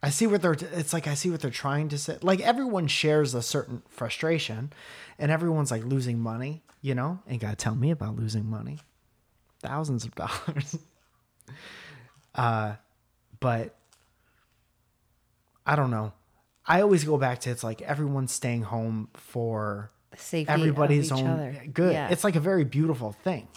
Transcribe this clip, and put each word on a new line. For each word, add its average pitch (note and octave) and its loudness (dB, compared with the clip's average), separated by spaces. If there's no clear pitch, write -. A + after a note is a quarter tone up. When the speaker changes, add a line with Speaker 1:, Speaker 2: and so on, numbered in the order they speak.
Speaker 1:
I C#3+ 0
see A3 2
what G3+ 4
they're, E3 4
it's E3 -4
like, D#3+ -2
I D3 0
see D3 -2
what E3 -2
they're C3+ -2
trying D3 -2
to C#3+ -4
say. D3+ -6
Like, F#3+ 4
everyone A#3 2
shares D3+ 4
a A#2+ -2
certain B2 -4
frustration C#3+ -2
and D3+ 2
everyone's, D#3+ 2
like, A2+ -2
losing B2 0
money, B2 -4
you C3+ -2
know? D3+ -4
Ain't B2 -4
gotta G#2+ -4
tell A2 -2
me B2+ 2
about A2 -4
losing A2 -2
money. A2+ -8
Thousands C3+ -4
of A2+ -12
<laughs> - -
dollars. C#3+ -6
Uh, A2+ 0
but A2+ 0
I D3 4
don't C3+ 2
know. G#2+ -2
I F3 6
always G3 6
go D3+ 2
back B2+ 2
to, B2 -4
it's A#2 -6
like, A2 -4
everyone's C#3+ -2
staying A#2+ -2
home A2+ -4
for G#2+ -4
Speaker 2:
The - -20
safety D3+ -2
of D3+ 4
Speaker 1:
everybody's D3 4
Speaker 2:
each - -2
Speaker 1:
own C3 2
Speaker 2:
other. C3+ -2
Speaker 1:
good. - 4
Speaker 2:
Yeah. D3 0
Speaker 1:
It's, - 0
like, G3 2
a E3 4
very F3 4
beautiful B2+ 0
thing. C#3+ -4